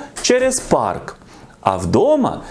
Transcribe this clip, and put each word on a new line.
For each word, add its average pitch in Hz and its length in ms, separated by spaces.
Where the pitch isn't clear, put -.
через 254 380
парк. - 560
А 95 160
вдома 123 720